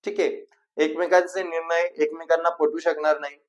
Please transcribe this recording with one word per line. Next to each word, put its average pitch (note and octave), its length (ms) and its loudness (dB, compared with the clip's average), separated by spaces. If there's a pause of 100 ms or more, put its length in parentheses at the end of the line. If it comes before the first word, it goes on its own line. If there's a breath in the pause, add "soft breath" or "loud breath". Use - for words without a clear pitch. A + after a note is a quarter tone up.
ठीक G#3 140 -4
आहे, - 260 -2 (320)
एकमेकांचे F3 640 2
निर्णय E3+ 440 -2 (100)
एकमेकांना E3 520 0
पटू D#3 280 0
शकणार D3+ 420 0
नाही C#3+ 160 -10 (140)